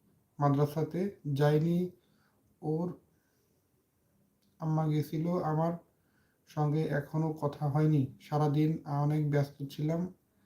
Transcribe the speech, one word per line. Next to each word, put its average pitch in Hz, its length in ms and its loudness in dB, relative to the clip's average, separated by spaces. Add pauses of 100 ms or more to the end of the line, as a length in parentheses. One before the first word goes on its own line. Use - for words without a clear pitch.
(400)
মাদ্রাসাতে 147 800 0 (140)
যাইনি, 156 560 2 (720)
ওর 165 320 -4 (1700)
আম্মা 156 280 0
গেছিল, 156 420 -2
আমার 165 440 0 (760)
সঙ্গে 151 360 0
এখনো 156 500 -2
কথা 147 360 -4
হয়নি। 151 500 2
সারাদিন 151 640 0
অনেক 147 440 0
ব্যস্ত 143 400 0
ছিলাম, 165 440 -4 (320)